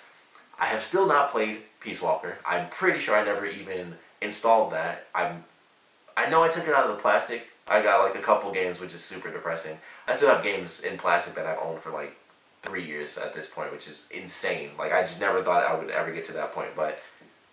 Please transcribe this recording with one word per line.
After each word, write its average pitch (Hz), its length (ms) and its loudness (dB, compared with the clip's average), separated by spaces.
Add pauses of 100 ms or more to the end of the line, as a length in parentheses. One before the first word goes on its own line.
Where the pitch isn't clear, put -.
(580)
I 123 60 0
have 110 180 0
still 185 240 4
not 143 240 4
played 107 320 -2 (160)
Peace 92 240 -8
Walker. - 420 -2
I'm 87 240 -2
pretty - 300 0
sure 113 160 2
I 107 80 6
never 101 240 0
even 92 500 -8 (240)
installed 107 520 4
that. 82 420 -4
I'm, 87 300 -2 (720)
I 123 140 0
know 165 140 6
I 165 60 6
took 165 180 -2
it 151 60 2
out 135 120 6
of 107 60 0
the 104 100 -8
plastic. 113 480 2 (180)
I 107 140 4
got, 98 220 6
like, 95 120 0
a 98 60 -6
couple 101 300 2
games, 90 280 -2
which 90 140 -10
is 85 100 -8
super 92 280 -8
depressing. 80 480 -6 (280)
I 127 60 0
still 139 160 6
have 117 140 6
games 95 360 -4
in 95 200 -6
plastic 85 340 2
that 80 140 -4
I've 78 100 -2
owned 82 240 -6
for, 82 80 -12
like, 76 260 -8 (460)
three 95 220 -6
years 76 340 -8
at - 160 -6
this 78 140 -10
point, 73 240 -8
which 73 160 -12
is 76 240 -16
insane. 82 680 -4
Like, 76 160 -2
I - 80 4
just - 180 -4
never 95 220 2
thought 87 240 4
I 71 80 2
would - 160 -4
ever 82 220 -2
get 82 140 -8
to 80 80 -10
that 76 180 -6
point, 80 240 -8
but 76 240 -2 (540)